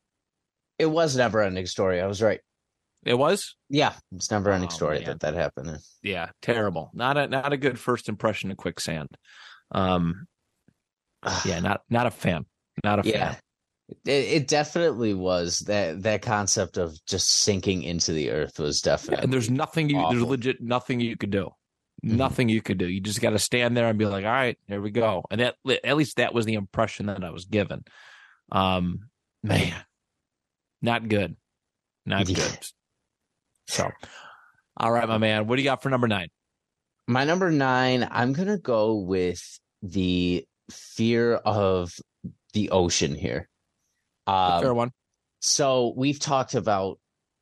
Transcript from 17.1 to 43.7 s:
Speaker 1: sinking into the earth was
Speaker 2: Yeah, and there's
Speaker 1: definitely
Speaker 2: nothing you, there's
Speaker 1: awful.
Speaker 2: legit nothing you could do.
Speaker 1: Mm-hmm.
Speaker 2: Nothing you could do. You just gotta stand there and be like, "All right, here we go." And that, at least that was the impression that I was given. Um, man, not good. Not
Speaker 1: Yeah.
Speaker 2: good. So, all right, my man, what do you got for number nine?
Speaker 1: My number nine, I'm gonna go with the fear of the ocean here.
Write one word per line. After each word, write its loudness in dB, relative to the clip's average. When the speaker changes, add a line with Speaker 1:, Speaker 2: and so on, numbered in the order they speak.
Speaker 1:
sinking 2
into -2
the -2
earth -4
was -2
Speaker 2:
Yeah, 0
and 0
there's 0
Speaker 1:
definitely 2
Speaker 2:
nothing -2
you, 2
there's 2
Speaker 1:
awful. 2
Speaker 2:
legit -2
nothing -2
you -2
could -6
do. 0
Speaker 1:
Mm-hmm. 2
Speaker 2:
Nothing 2
you 2
could -2
do. 0
You -4
just -4
gotta 4
stand 2
there 4
and 2
be 2
like, -2
"All 0
right, 0
here -6
we -6
go." 0
And -2
that, 0
at 2
least 0
that 2
was 2
the 0
impression -2
that -6
I -8
was -12
given. -2
Um, 0
man, 0
not 0
good. 0
Not 0
Speaker 1:
Yeah. 0
Speaker 2:
good. -4
So, -2
all 2
right, 2
my 2
man, 2
what 2
do 2
you 2
got 0
for -2
number 2
nine? 0
Speaker 1:
My 2
number 2
nine, 2
I'm 0
gonna 0
go 0
with -2
the 0
fear 0
of 0
the 0
ocean 2
here. -6